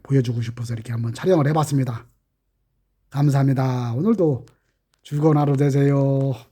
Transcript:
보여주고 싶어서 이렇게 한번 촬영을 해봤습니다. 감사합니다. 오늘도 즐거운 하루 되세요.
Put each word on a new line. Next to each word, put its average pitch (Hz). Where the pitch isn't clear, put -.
보여주고 120
싶어서 117
이렇게 113
한번 113
촬영을 170
해봤습니다. 143
감사합니다. 135
오늘도 165
즐거운 151
하루 143
되세요. 139